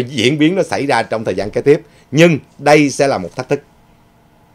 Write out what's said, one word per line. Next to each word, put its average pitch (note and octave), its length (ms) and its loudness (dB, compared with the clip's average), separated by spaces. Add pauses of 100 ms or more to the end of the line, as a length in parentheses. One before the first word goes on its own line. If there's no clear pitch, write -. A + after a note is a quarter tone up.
diễn C3+ 320 0
biến D#3+ 160 2
nó F#3 80 0
xảy A2+ 220 -6
ra A#2+ 180 0
trong A2 200 -6
thời G2+ 120 -4
gian G2 140 -4
kế A#2+ 120 -4
tiếp. D3 200 2 (300)
Nhưng D#3 280 4 (180)
đây D3 320 4
sẽ C#3 180 0
là A#2+ 100 0
một F2+ 180 -10
thách B2+ 140 -8
thức. C#3+ 120 -2 (920)